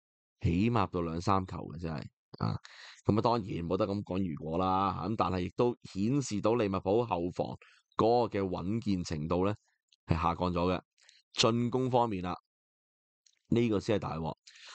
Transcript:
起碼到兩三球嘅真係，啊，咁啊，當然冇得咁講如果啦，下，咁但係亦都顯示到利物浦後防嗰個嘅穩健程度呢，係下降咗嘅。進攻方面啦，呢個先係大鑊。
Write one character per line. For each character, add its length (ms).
起 280
碼 200
到 140
兩 180
三 260
球 120
嘅 200
真 100
係， 140
啊， 200
咁 120
啊， 40
當 140
然 300
冇 120
得 100
咁 160
講 260
如 140
果 140
啦， 360
下， 140
咁 80
但 160
係 140
亦 100
都 180
顯 380
示 200
到 140
利 120
物 140
浦 240
後 260
防 160
嗰 320
個 120
嘅 60
穩 360
健 200
程 240
度 200
呢， 100
係 100
下 200
降 160
咗 180
嘅。 120
進 360
攻 200
方 200
面 140
啦， 120
呢 220
個 100
先 180
係 20
大 180
鑊。 180